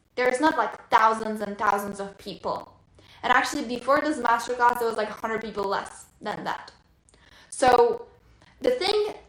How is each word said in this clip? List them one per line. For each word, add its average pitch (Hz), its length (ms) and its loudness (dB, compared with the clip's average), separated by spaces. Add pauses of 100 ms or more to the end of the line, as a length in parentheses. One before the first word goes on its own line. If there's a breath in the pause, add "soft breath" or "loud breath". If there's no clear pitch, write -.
(160)
There's 247 220 0
not, 311 200 2
like, - 320 -4
thousands 220 500 2
and 202 160 -6
thousands 202 420 -2
of 196 200 -10
people. - 560 -10 (480 soft breath)
And 240 100 2
actually, 262 320 0
before 247 360 0
this 294 180 -2
masterclass, 240 600 0
there 233 80 0
was, 220 120 -2
like, 214 100 -2
a - 60 -12
hundred 220 260 -6
people 208 240 -6
less 190 420 -6 (140)
than 208 240 -8
that. - 260 -8 (760 soft breath)
So 240 580 4 (540 soft breath)
the 494 100 2
thing, 415 440 0 (140)